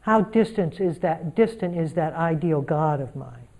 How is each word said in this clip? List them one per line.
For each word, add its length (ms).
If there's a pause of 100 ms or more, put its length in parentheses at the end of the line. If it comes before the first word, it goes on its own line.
How 200
distant 600
is 180
that, 360
distant 420
is 160
that 200
ideal 480
God 380
of 160
mine? 320 (120)